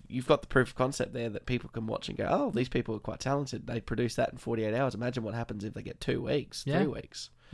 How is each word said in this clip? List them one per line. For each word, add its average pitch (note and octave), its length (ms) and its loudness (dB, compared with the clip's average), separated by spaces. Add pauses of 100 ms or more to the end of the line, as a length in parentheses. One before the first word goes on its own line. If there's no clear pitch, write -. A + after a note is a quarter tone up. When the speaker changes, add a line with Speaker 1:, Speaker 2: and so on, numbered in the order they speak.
Speaker 1:
you've B2 180 -4
got D3+ 140 8
the - 80 -12
proof B2+ 200 6
of - 60 -12
concept B2+ 380 0
there A#2 160 -2
that G#2 180 -8
people A#2+ 220 -2
can A2+ 180 -6
watch - 220 -4
and - 80 -6
go, - 140 0
"Oh, C4 220 2
these B2+ 180 2
people A2+ 240 0
are G#2 60 -6
quite - 200 -6
talented. C3 460 -2
They A#2 140 -4
produce A#2 340 0
that A#2+ 160 2
in B2 80 -10
forty-eight A2 360 0
hours. B2+ 200 2
Imagine B2 300 -2
what G#2 100 -4
happens A2+ 300 -4
if G#2 100 -6
they G#2+ 80 -10
get - 180 -10
two - 220 0
weeks, - 440 -2
Speaker 2:
Yeah. C#3+ 120 4
Speaker 1:
three F#3+ 80 4
weeks." - 440 -6 (240)